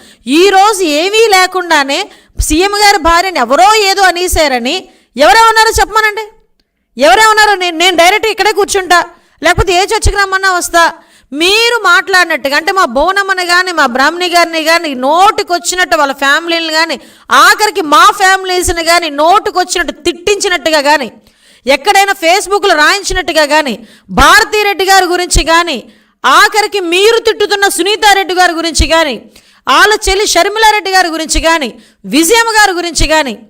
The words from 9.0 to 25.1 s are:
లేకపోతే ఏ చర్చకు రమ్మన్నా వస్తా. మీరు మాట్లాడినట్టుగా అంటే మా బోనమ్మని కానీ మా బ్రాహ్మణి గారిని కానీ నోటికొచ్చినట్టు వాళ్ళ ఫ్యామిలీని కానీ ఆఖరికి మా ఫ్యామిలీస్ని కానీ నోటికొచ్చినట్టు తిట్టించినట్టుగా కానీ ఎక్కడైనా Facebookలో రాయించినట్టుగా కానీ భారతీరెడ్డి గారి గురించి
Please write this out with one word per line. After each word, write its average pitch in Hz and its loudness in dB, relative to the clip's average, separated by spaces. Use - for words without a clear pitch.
లేకపోతే 349 0
ఏ 349 2
చర్చకు 403 0
రమ్మన్నా 381 0
వస్తా. 339 0
మీరు 440 0
మాట్లాడినట్టుగా 349 0
అంటే 320 -2
మా 381 2
బోనమ్మని 370 -2
కానీ 359 0
మా 311 0
బ్రాహ్మణి 302 -2
గారిని 330 0
కానీ 330 -2
నోటికొచ్చినట్టు 349 0
వాళ్ళ 285 0
ఫ్యామిలీని 320 -2
కానీ 320 -4
ఆఖరికి 392 2
మా 330 4
ఫ్యామిలీస్ని 370 0
కానీ 339 0
నోటికొచ్చినట్టు 349 -2
తిట్టించినట్టుగా 349 -2
కానీ 285 0
ఎక్కడైనా 392 0
Facebookలో 370 0
రాయించినట్టుగా 320 0
కానీ 285 -2
భారతీరెడ్డి 403 2
గారి 381 4
గురించి 349 -2